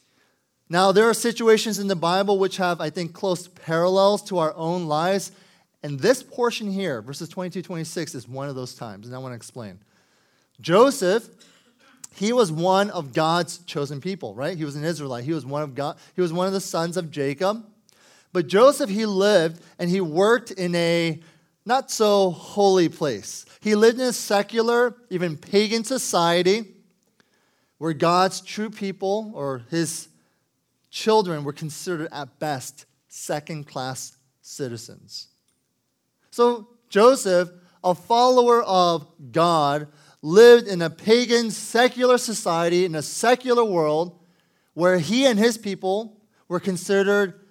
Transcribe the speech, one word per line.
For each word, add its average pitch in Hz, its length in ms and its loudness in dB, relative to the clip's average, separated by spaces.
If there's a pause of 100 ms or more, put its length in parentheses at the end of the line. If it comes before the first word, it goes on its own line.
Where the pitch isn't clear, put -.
(680)
Now, 185 240 4
there 220 160 4
are 220 60 2
situations 220 640 0
in 202 100 -6
the 190 80 -2
Bible 190 420 0
which 190 180 -2
have, 175 240 -2
I 156 100 -6
think, 165 220 -8
close 180 360 -6
parallels 190 760 0
to 185 140 -6
our 156 160 -2
own 170 320 -6
lives. 170 440 -2 (520)
And 143 180 -10
this 240 240 0
portion 226 480 -6
here, 180 300 -4
verses 143 260 -14
twenty-two, 185 340 -10
twenty-six, 160 520 -8
is 113 140 -14
one 135 200 -10
of 135 80 -10
those 127 180 -10
times. 107 320 -16
And 123 80 -16
I 127 40 -12
wanna 127 180 -14
explain. 107 420 -16 (840)
Joseph, 202 680 2 (880)
he 214 160 -2
was 233 180 2
one 185 400 2
of 147 220 -8
God's 165 460 0
chosen 143 420 -8
people, 165 340 -10
right? 151 240 -8
He 156 60 -8
was 143 100 -10
an 147 80 -10
Israelite. 143 400 -6
He 143 100 -6
was 139 140 -6
one 143 160 -6
of 135 140 -10
God, 143 200 -8 (200)
he 185 40 -4
was 175 120 -2
one 180 160 -2
of 190 40 -4
the 196 80 -4
sons 170 360 -4
of 165 160 -8
Jacob. 156 520 -4 (680)
But 175 160 -2
Joseph, 254 420 4
he 220 160 -2
lived 190 560 2 (160)
and 175 100 -4
he 190 120 0
worked 196 500 2
in 180 240 -6
a 170 460 0 (440)
not 262 280 -2
so 202 380 2
holy 185 580 2
place. - 560 -8 (160)
He 214 160 0
lived 226 240 4
in 254 60 -2
a 240 60 -2
secular, 226 840 0 (140)
even 175 260 -4
pagan 214 480 0
society 185 920 0 (1000)
where 160 160 -4
God's 175 480 2
true 214 300 -8
people 202 640 -6
or 139 360 -8
his 165 380 -4 (800)
children 180 540 0
were 143 80 -8
considered 160 580 -8
at 139 300 -14
best 143 460 -8 (200)
second-class 147 1120 -10 (260)
citizens. - 840 -14 (1040)
So 240 380 0 (200)
Joseph, 196 600 4 (340)
a 180 100 2
follower 240 680 4
of 175 440 2 (260)
God, 151 560 2 (340)
lived 233 460 10
in 175 140 -2
a 160 80 -2
pagan, 233 600 0
secular 247 680 0
society, 175 680 0
in 165 100 -4
a 151 80 -4
secular 240 600 0
world, 170 540 -2 (560)
where 180 240 2
he 226 280 0
and 226 120 2
his 226 200 2
people 196 640 -6 (280)
were 175 120 -4
considered 196 800 0 (100)